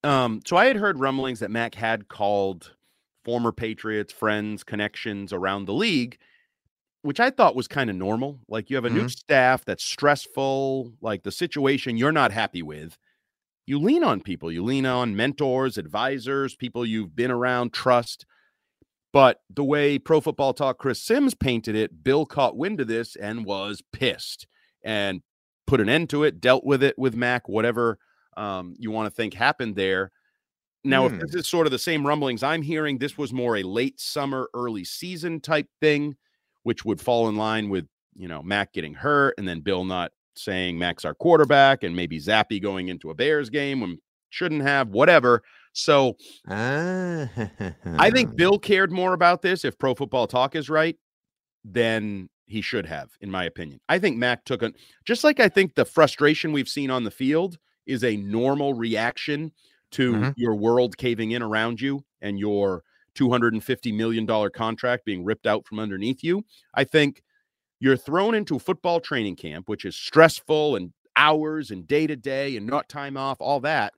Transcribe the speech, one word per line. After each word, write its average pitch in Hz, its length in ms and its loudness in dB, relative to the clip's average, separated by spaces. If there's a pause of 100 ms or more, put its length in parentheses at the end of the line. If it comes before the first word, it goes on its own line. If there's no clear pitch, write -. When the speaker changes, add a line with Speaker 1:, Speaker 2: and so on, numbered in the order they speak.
Speaker 1:
um, 127 420 2
so 175 120 2
I 226 80 6
had 262 100 4
heard 196 240 -2
rumblings 135 400 -2
that 101 100 -4
Mac 117 240 -2
had 113 340 -2
called 101 680 -2 (500)
former 117 260 0
Patriots, 110 600 -6
friends, 107 500 -2
connections 104 720 -8
around 95 320 -4
the 95 100 -6
league, 147 440 -2 (840)
which 143 180 -4
I 254 100 4
thought 208 240 4
was 127 140 -4
kinda 127 240 -2
normal. 113 560 -4
Like, 107 220 -8
you 139 60 -2
have 120 80 -2
a 120 60 0
new 147 120 0
Speaker 2:
Mm-hmm. 123 60 -4
Speaker 1:
staff 127 560 2
that's - 200 -6
stressful, 135 1160 -2
like, 107 220 -4
the 104 80 -8
situation 135 680 -2
you're 131 160 2
not 131 200 4
happy 101 300 -4
with. 76 360 -14 (680)
You 139 120 -2
lean 269 240 2
on 135 180 2
people. 82 300 -8
You 85 140 -4
lean 131 220 0
on 123 280 0
mentors, 131 640 -2
advisors, 127 760 -4
people 120 300 -6
you've 107 280 -4
been 123 160 0
around, 123 420 0
trust. - 540 0 (840)
But 131 380 8
the 143 140 -2
way 147 340 2
Pro 160 220 2
Football 135 340 -2
Talk 135 240 -2
Chris 127 240 -2
Sims 262 320 2
painted 117 400 0
it, - 280 -2
Bill 143 240 2
caught 135 300 0
wind 175 240 -4
of 117 80 -4
this 113 280 -4
and 110 280 -8
was 98 380 -6 (100)
pissed - 540 -4 (360)
and 101 400 -4 (440)
put 127 140 4
an 101 80 2
end 160 220 2
to 147 140 0
it, 135 160 0
dealt 127 240 4
with 135 180 2
it 139 160 2
with 127 160 0
Mac, 123 340 -2
whatever, 113 500 0 (380)
um, 92 420 -8
you 110 120 -8
wanna 107 200 -2
think 110 240 -6
happened 117 420 0
there. 95 340 0 (760)
Now, 135 220 4
if 127 60 2
Speaker 2:
Hmm. 180 80 -8
Speaker 1:
this 156 140 -10
is 175 140 -6
sort 165 180 2
of 147 40 2
the 165 80 -2
same 151 280 -2
rumblings 139 360 -2
I'm 156 200 -2
hearing, 151 360 -4
this 139 200 -6
was 131 140 -6
more 120 240 -2
a 98 60 -2
late 117 380 -2
summer, 139 540 -6
early 117 300 -6
season 170 560 -10
type 151 280 -2 (120)
thing, 147 360 2 (460)
which 127 220 -4
would 101 160 -2
fall 117 280 2
in 107 80 -2
line 110 320 -2
with, 92 200 -4 (260)
you 92 140 -16
know, 78 140 -12
Mac 98 300 -2
getting 78 220 -8
hurt 143 440 2
and 98 100 -4
then 82 120 -6
Bill 92 240 -2
not 90 280 -4 (240)
saying 90 420 -4
Mac's 87 260 -4
our 78 100 -6
quarterback 139 680 6
and 87 140 -4
maybe 82 240 -4
Zappe 104 420 0
going 95 260 -4
into 82 220 -10
a 80 40 -10
Bears 139 360 -2
game 139 300 -4
when 90 180 -6 (320)
shouldn't 156 320 -4
have, 139 280 2
whatever. 123 520 6 (300)
So 139 440 4 (320)
Speaker 2:
Ah. 156 840 -4
<laughs> 101 420 -8 (220)
Speaker 1:
I 196 120 6
think 226 260 0
Bill 190 220 4
cared 190 340 0
more 185 220 0
about 175 280 4
this, 180 220 -2
if 131 140 -4
Pro 131 160 0
Football 123 340 -2
Talk 127 260 0
is 147 160 -6
right, 156 260 0 (680)
than 107 640 -2 (180)
he 107 140 -6
should 98 260 -4
have, 73 240 -10 (100)
in 98 100 -12
my 92 140 -4
opinion. 80 440 -10
I 170 100 2
think 180 180 0
Mac 120 280 0
took 123 180 -4
a, 113 100 -4 (320)
just 233 200 -2
like 302 160 6
I 214 80 8
think 190 260 2
the 123 100 4
frustration 151 680 4
we've 139 160 -2
seen 135 220 -6
on 127 140 -2
the 101 60 -4
field 160 480 -2 (280)
is 123 180 -2
a 110 120 2
normal 127 580 0
reaction 117 800 -2 (380)
to 127 220 0
Speaker 2:
Mm-hmm. 110 240 0
Speaker 1:
your 117 180 0
world 117 440 2
caving 113 320 -2
in 120 120 -2
around 110 380 -2
you 139 240 -6 (160)
and 101 180 -6
your 101 460 0 (300)
two 131 160 2
hundred 117 240 2
and 107 100 -4
fifty 123 260 -4
million 110 360 -2
dollar 107 240 0
contract 113 560 -4
being 90 180 -6
ripped 107 220 -4
out 107 200 0
from 107 120 -10
underneath 107 440 -4
you. 180 220 -2 (300)
I 135 100 2
think 143 380 2 (580)
you're 135 160 4
thrown 190 380 0
into 190 240 -2
football 175 420 -2
training 107 360 -4
camp, 82 320 -12
which 104 180 -6
is 87 100 -10
stressful 151 800 4
and 90 160 -6 (240)
hours 156 540 4
and 92 160 -12
day 147 200 2
to 151 100 -4
day 135 400 -6
and 104 100 -8
not 135 240 -2
time 139 260 -10
off, 135 240 -6
all 139 200 0
that. 131 380 -2